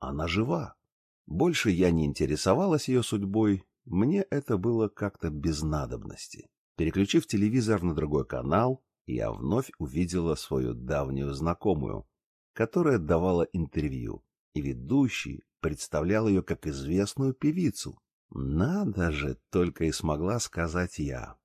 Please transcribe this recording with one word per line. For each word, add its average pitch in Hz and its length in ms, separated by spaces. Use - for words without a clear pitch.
Она 69 260
жива". 117 480
Больше 123 440
я 90 220
не 80 140
интересовалась 98 840
её 123 160
судьбой, 101 600
мне 123 460
это 131 280
было 110 300
как-то 98 420
без 76 320
надобности. 69 880
Переключив 95 500
телевизор 107 560
на 87 120
другой 73 320
канал, 87 560
я 57 240
вновь 69 480
увидела 82 560
свою 64 400
давнюю 67 600
знакомую, 71 720
которая 143 460
давала 85 440
интервью, 69 720
и - 60
ведущий 113 840
представлял 85 680
её 95 160
как - 240
известную 92 680
певицу. 156 680
"Надо 92 840
же", 71 260
только 90 340
и 78 80
смогла 82 480
сказать 87 580
я. 65 460